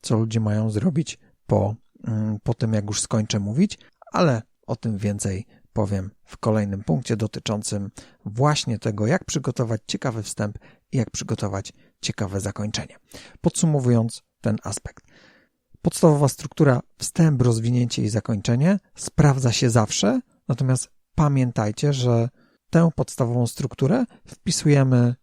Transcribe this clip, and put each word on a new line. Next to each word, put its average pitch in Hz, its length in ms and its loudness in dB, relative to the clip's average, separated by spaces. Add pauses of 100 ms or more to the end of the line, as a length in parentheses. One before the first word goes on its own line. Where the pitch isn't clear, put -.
co - 160 0
ludzie 113 220 0
mają 110 300 0
zrobić 135 500 -2 (280)
po, 104 280 2 (320)
mm, 107 360 -2
po 120 100 -2
tym, 110 200 -2
jak 104 120 0
już 104 160 -4
skończę 110 380 -2
mówić, 117 400 0 (320)
ale 131 300 2 (260)
o 127 80 -4
tym 110 220 -4
więcej 101 480 -4 (280)
powiem 98 380 -2 (140)
w - 120 -20
kolejnym 101 460 -2
punkcie 131 340 -2
dotyczącym 104 760 -6 (340)
właśnie 123 540 -2
tego, 107 280 -2
jak 170 180 0
przygotować 120 600 -4
ciekawy 113 360 -6
wstęp - 360 -6 (320)
i 139 60 -2
jak 117 140 -2
przygotować 101 600 -6 (280)
ciekawe 98 380 -4
zakończenie. 104 560 -6 (460)
Podsumowując 123 840 2 (180)
ten 107 220 -2
aspekt. - 420 -10 (800)
Podstawowa 151 440 4
struktura: 139 540 2 (160)
wstęp, 151 440 2
rozwinięcie 120 640 0
i 107 60 0
zakończenie 120 720 0 (160)
sprawdza 135 560 2
się 123 180 2
zawsze, 151 500 2 (280)
natomiast 131 420 0 (260)
pamiętajcie, 131 760 2
że 120 360 2 (400)
tę 165 260 6
podstawową 120 520 0
strukturę 151 580 0 (220)
wpisujemy 131 960 2